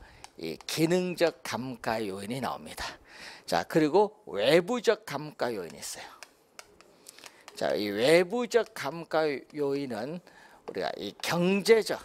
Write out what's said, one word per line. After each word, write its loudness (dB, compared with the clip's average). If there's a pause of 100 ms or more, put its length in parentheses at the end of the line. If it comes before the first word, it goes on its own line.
(380)
이 -8
기능적 0
감가 -4
요인이 -8
나옵니다. -8 (600)
자, 0
그리고 4
외부적 2
감가 -6
요인이 -8
있어요. -12 (1500)
자, 0
이 -2
외부적 4
감가 -2 (280)
요인은 -4 (500)
우리가 -4
이 -8
경제적 4